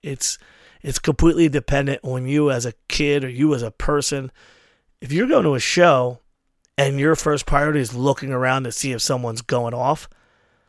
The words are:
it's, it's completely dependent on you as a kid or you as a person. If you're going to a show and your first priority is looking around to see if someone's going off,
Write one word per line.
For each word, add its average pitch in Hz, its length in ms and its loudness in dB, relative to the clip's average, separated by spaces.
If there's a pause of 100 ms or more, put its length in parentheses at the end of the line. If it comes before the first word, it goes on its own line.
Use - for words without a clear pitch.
it's, - 360 -6 (420)
it's - 180 -6
completely 165 500 4
dependent 139 540 -2
on 127 240 -6
you 147 240 2
as 120 140 -2
a 120 80 -6 (160)
kid 143 340 0
or 131 60 -6
you 139 260 2
as 120 80 -2
a 110 80 -6
person. 139 600 -2 (680)
If 131 120 -10
you're 214 160 2
going 269 160 4
to 147 100 2
a 123 60 -2
show 127 600 4 (580)
and 139 200 0
your 156 180 4
first 147 280 -2
priority 147 360 0
is 120 140 -4
looking 135 380 -2
around 127 320 -2
to 117 80 -8
see 135 200 -6
if 117 100 -6
someone's 120 400 -4
going 120 320 -2
off, 131 340 -2 (600)